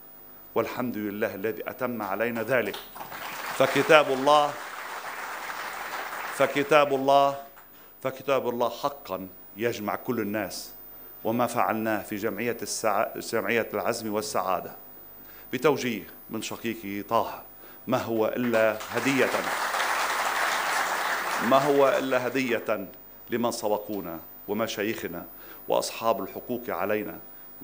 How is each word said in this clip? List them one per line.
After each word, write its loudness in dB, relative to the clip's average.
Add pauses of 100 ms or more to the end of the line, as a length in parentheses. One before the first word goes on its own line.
(540)
والحمد -2
لله -2
الذي -4
أتم -4
علينا -2
ذلك. 0 (800)
فكتاب 8
الله، 6 (1800)
فكتاب 4
الله، 6 (640)
فكتاب 0
الله 0
حقًا -6 (280)
يجمع -2
كل -2
الناس، -4 (520)
وما 2
فعلناه 0
في -8
جمعية -2
السع-، 0
جمعية 0
العزم -2
والسعادة -2 (800)
بتوجيه 2 (280)
من -6
شقيقي -6
طه 0 (440)
ما 2
هو 0
إلا 2 (180)
هدية، 2 (2250)
ما 6
هو 6
إلا 2
هدية -2 (420)
لمن 0
سبقونا -4 (280)
ومشايخنا -4 (420)
وأصحاب 0
الحقوق -8
علينا -2 (460)